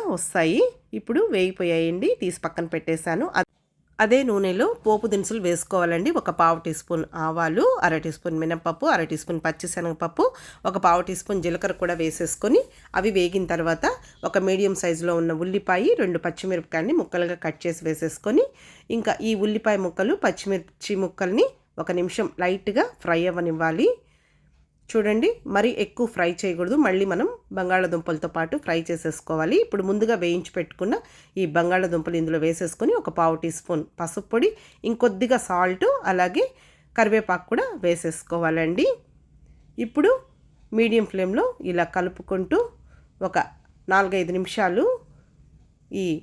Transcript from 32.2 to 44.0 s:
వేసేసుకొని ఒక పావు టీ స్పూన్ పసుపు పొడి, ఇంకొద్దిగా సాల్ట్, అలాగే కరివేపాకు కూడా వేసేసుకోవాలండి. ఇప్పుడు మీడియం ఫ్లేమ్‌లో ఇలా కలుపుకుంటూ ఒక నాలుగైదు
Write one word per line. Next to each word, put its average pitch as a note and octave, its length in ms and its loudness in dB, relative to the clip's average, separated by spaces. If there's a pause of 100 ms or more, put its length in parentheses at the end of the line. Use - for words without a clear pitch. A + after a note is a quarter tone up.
వేసేసుకొని E3 560 0
ఒక C#4 220 -4
పావు E3 180 4
టీ E3 160 -6
స్పూన్ D#3+ 320 -4 (140)
పసుపు E3+ 340 -8
పొడి, B3+ 180 2 (340)
ఇంకొద్దిగా A3+ 540 2 (100)
సాల్ట్, F#3 380 2 (200)
అలాగే F#3+ 400 2 (500)
కరివేపాకు G#3+ 540 2
కూడా E4 160 0 (160)
వేసేసుకోవాలండి. E3+ 1080 0 (920)
ఇప్పుడు D4 340 2 (600)
మీడియం A3 400 4
ఫ్లేమ్‌లో G3 340 0 (200)
ఇలా F3 200 0 (100)
కలుపుకుంటూ F#3 640 -2 (640)
ఒక F#3+ 160 -2 (500)
నాలుగైదు F#3+ 500 2